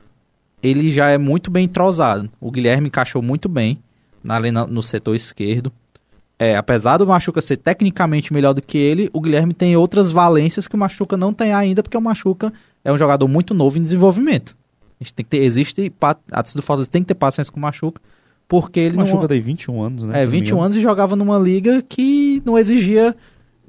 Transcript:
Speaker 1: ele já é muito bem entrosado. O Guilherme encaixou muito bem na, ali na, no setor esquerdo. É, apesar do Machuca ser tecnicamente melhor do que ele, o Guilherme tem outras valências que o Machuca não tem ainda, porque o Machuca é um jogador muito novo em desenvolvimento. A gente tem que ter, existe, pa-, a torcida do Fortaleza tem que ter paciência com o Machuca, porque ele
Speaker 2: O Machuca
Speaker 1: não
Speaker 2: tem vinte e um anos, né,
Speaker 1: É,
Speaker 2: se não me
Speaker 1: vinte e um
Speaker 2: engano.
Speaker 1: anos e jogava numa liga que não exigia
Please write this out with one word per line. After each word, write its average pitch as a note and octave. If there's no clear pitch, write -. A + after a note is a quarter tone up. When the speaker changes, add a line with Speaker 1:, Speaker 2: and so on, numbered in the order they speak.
Speaker 1:
ele C#3
já C#3+
é C#3+
muito C#3+
bem F#3
entrosado. D#3+
O A#2+
Guilherme B2+
encaixou B2+
muito C3+
bem B2+
na, A2+
ali A#2
na, A#2
no A#2
setor A2
esquerdo. A#2
É, A2+
apesar A#2+
do G3
Machuca E3+
ser C3+
tecnicamente E3
melhor C#3
do C3+
que -
ele, D#3
o D#3+
Guilherme D#3+
tem F3
outras F3+
valências E3
que -
o -
Machuca G3
não F#3
tem G#3+
ainda, G3+
porque -
o A#3
Machuca G#3+
é C#3
um C#3+
jogador C#3
muito F3
novo C#3+
em E3+
desenvolvimento. F#3
A -
gente -
tem A#2+
que -
ter, D3+
existe, C3+
pa-, D3+
a A#2
torcida -
do C3+
Fortaleza C3+
tem F3
que F3+
ter F3+
paciência C#3
com D3
o -
Machuca, D3+
porque F3+
ele E3
Speaker 2:
O F#3
Machuca F3
Speaker 1:
não D#3+
Speaker 2:
tem C#3+
vinte B2
e -
um A#2
anos, A#2
né, A2
Speaker 1:
É, C#3+
Speaker 2:
se C3
não A#2
me D#3
Speaker 1:
vinte G#2
e -
um G3+
Speaker 2:
engano. F3
Speaker 1:
anos G3+
e A3
jogava G3+
numa G3+
liga G3
que C#4
não A#3
exigia A3